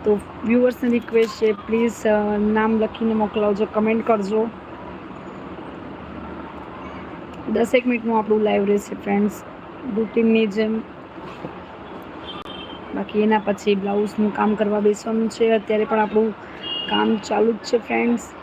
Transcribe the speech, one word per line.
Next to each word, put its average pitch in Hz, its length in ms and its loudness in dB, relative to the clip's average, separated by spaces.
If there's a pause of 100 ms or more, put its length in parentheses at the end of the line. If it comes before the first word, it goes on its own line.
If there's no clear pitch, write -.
તો 208 160 4 (260)
વ્યુઅર્સને 247 440 4
રિક્વેસ્ટ 226 540 2
છે, 220 80 4
પ્લીઝ, 226 560 0
અ, 208 300 4
નામ 214 420 4
લખીને 220 340 0
મોકલાવજો, 208 520 2
કોમેન્ટ 220 420 0
કરજો. 220 400 2 (3000)
દસેક 233 380 2
મિનિટનું 226 300 2
આપણું 214 240 2
લાઈવ 202 240 4
રહેશે, 202 300 0
ફ્રેન્ડ્સ, 202 480 0 (520)
રૂટિનની 220 520 4
જેમ. 220 320 0 (2250)
બાકી 202 260 0
એના 214 240 6
પછી 202 300 2
બ્લાઉઝનું 202 600 0
કામ 208 200 2
કરવા 208 240 0
બેસવાનું 220 500 2
છે. 226 200 2
અત્યારે 214 360 2
પણ 220 140 2
આપણું 214 320 2 (580)
કામ 214 260 2
ચાલુ 214 360 2
જ 226 40 0
છે, - 220 -2
ફ્રેન્ડ્સ. 233 540 0 (100)